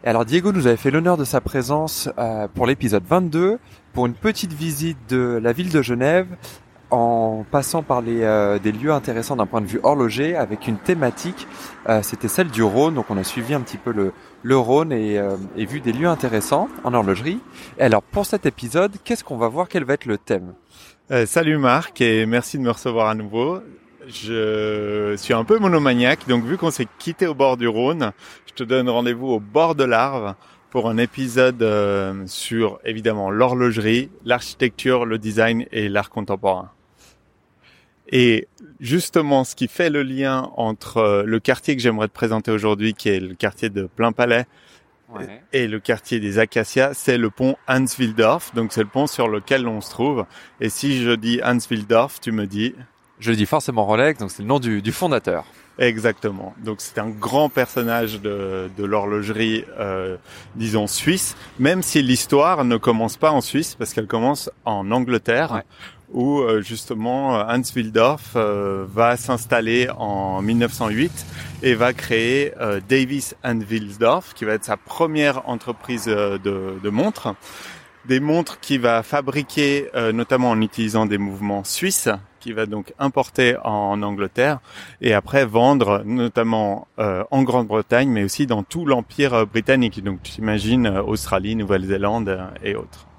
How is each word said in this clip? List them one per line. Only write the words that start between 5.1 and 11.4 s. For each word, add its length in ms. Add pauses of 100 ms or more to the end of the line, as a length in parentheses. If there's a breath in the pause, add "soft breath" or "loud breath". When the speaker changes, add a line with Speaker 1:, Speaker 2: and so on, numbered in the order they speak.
Speaker 1:
de 320
la 100
ville 160
de 140
Genève, 440 (640 loud breath)
en 600
passant 320
par 180
les, 220
euh, 360
des 140
lieux 200
intéressants 440
d'un 80
point 160
de 60
vue 160
horloger, 540
avec 320
une 100
thématique, 680 (440 loud breath)